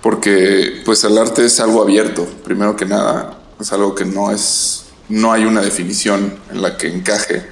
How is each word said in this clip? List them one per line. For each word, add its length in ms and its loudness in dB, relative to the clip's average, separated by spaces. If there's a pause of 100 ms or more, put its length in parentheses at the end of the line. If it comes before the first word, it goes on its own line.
porque, 840 2
pues, 200 2
el 140 4
arte 260 2
es 160 2
algo 220 4
abierto, 420 2 (200)
primero 320 0
que 100 -4
nada, 520 -2 (220)
es 120 -6
algo 240 0
que 80 -4
no 260 -2
es, 540 -4 (240)
no 240 2
hay 120 2
una 160 2
definición 800 -2 (140)
en 100 -6
la 160 -2
que 80 -6
encaje 640 -4